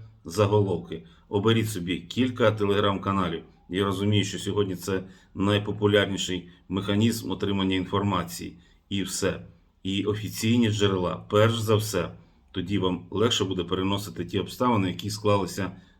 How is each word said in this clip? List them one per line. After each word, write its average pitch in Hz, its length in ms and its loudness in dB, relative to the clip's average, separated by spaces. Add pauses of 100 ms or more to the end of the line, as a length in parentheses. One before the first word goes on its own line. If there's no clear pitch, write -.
(240)
заголовки. 95 800 0 (260)
Оберіть 107 420 2
собі 87 280 -4
кілька 120 520 0
Telegram-каналів. 98 920 0 (300)
Я 95 120 2
розумію, 101 400 2
що 90 140 -6
сьогодні 95 380 -2
це 95 260 -2 (320)
найпопулярніший 101 1120 2 (200)
механізм 101 600 0
отримання 95 460 0
інформації. 92 800 -2 (320)
І 98 140 -2
все. 90 380 -2 (420)
І 95 220 -2
офіційні 110 640 2
джерела, 95 600 0
перш 113 280 4
за 107 180 2
все. 92 340 -2 (420)
Тоді 95 260 -2
вам 90 320 -2
легше 107 340 2
буде 90 200 -2
переносити 92 600 -2
ті 95 140 -4
обставини, 101 500 0
які 95 220 -6
склалися 98 640 0 (280)